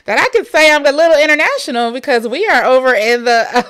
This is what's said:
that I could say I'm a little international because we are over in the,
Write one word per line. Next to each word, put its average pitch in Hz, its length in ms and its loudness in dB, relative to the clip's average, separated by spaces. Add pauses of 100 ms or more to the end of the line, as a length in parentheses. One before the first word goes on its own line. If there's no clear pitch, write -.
that 214 120 -2
I 359 120 2
could 440 160 -2
say 311 280 2
I'm 285 120 0
a 277 60 2
little 320 300 2
international 302 680 -2
because 247 340 -4
we 302 200 -4
are 254 180 0
over 254 300 2
in 233 300 -2
the, 233 460 0